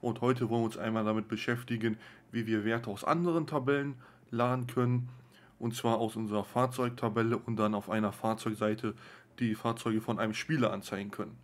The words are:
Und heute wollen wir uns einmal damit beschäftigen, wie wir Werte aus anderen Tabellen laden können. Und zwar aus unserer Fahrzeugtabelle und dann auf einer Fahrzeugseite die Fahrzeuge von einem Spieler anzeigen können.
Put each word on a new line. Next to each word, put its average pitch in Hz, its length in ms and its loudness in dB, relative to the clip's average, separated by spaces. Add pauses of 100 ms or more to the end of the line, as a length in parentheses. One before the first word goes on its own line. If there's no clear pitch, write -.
Und 117 200 -2
heute 123 280 4
wollen 117 140 4
wir - 20 2
uns 113 140 -4
einmal 110 260 0
damit 107 220 0
beschäftigen, 113 720 -2 (320)
wie 110 160 -2
wir 107 180 2
Werte 113 240 0
aus 98 140 -8
anderen 165 420 2
Tabellen 139 560 0 (300)
laden 123 340 2
können. 123 440 2 (500)
Und 117 160 -4
zwar 117 240 2
aus 110 160 0
unserer 107 280 -2
Fahrzeugtabelle 120 920 0
und 113 200 -4
dann 107 180 4
auf 101 160 -2
einer 107 220 2
Fahrzeugseite 110 840 0 (420)
die 113 160 2
Fahrzeuge 113 480 0
von 110 160 -2
einem 110 160 0
Spieler 131 400 0
anzeigen 101 380 -6
können. - 320 -8